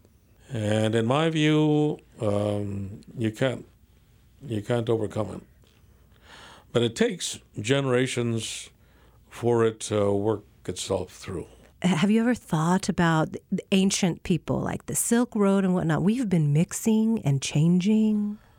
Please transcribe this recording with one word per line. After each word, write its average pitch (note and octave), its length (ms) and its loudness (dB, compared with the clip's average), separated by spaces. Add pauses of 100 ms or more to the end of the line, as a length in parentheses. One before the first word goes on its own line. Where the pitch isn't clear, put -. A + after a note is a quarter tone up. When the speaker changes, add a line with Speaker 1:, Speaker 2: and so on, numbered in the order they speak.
(520)
Speaker 1:
And G#2+ 420 0
in A2+ 120 2
my D3+ 240 2
view, D3+ 680 2 (220)
um, G2+ 800 -4 (180)
you A2 140 -2
can't, B2 340 -4 (800)
you A2 160 -6
can't A#2+ 260 -2
overcome G#2+ 420 -2
it. F#2 120 -14 (1300)
But A#2+ 100 2
it A#2 120 0
takes - 460 -4 (200)
generations B2 1120 -2 (580)
for A#2 360 0
it A2 160 -2
to G#2 320 0
work G2+ 320 -2 (220)
itself F#2 460 -4
through. F2 340 -12 (360)
Speaker 2:
Have F3+ 280 2
you A3 100 4
ever A#3+ 140 0
thought F3 540 -2
about E3 480 0 (160)
the F#3+ 100 -2 (100)
ancient F#3+ 500 2
people, C#3+ 380 -2
like - 260 -6
the - 80 -8
Silk A#3 400 0
Road G3 300 2
and F3+ 100 2
whatnot? D#3 280 0
We've A3 260 0
been D#3+ 240 2
mixing A3 720 2
and C#3 200 0
changing. G#3 960 2 (200)